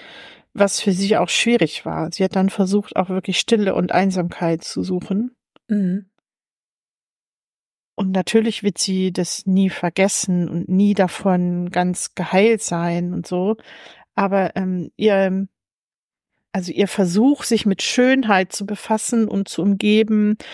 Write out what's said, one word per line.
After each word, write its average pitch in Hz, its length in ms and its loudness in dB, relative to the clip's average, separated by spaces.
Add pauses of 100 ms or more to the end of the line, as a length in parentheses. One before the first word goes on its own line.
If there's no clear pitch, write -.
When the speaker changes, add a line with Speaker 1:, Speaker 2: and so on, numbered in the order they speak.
(540)
Speaker 1:
was - 280 2
für 208 100 2
sie 196 260 2
auch 180 120 0
schwierig - 560 0
war. 160 260 -4
Sie - 120 -2
hat 190 120 -2
dann 190 140 2
versucht, 196 460 0
auch 185 140 -2
wirklich 185 300 -2
Stille 208 360 0
und 175 160 0
Einsamkeit 175 720 0
zu - 200 -6
suchen. 190 520 -4 (340)
Speaker 2:
Mhm. 196 400 0 (1900)
Speaker 1:
Und 190 140 -2
natürlich 214 520 0
wird 196 140 -2
sie 185 360 -2
das - 320 -4
nie 190 240 2
vergessen 180 800 -2
und 170 180 -6
nie 202 260 4
davon 180 760 0
ganz 180 460 -2
geheilt 202 460 2
sein 175 520 -4
und 175 120 -6
so. 185 300 -2 (600)
Aber, 196 420 0
ähm, 185 400 -4
ihr, 196 500 0 (1080)
also 180 180 -4
ihr 196 160 0
Versuch, 208 560 2
sich - 220 0
mit 196 160 0
Schönheit 247 720 2
zu 208 120 -8
befassen 220 600 -2
und 196 220 -4
zu - 120 -4
umgeben, 208 760 2 (160)